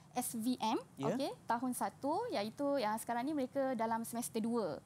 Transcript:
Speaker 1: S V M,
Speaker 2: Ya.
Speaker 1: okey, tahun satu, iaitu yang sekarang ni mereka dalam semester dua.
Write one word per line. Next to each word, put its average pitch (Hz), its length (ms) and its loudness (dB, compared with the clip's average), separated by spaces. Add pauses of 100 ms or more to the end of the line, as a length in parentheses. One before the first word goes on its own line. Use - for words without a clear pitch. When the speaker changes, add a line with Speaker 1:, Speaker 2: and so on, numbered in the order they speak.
(120)
Speaker 1:
S - 220 -4
V 240 240 0
M, 233 220 2 (160)
Speaker 2:
Ya. - 160 0
Speaker 1:
okey, 277 200 0 (120)
tahun 240 300 0
satu, - 380 -2 (180)
iaitu 226 360 0 (120)
yang 214 180 2
sekarang 240 280 -2
ni 302 100 0
mereka 262 420 0
dalam 226 260 2
semester 233 380 -4
dua. 220 460 0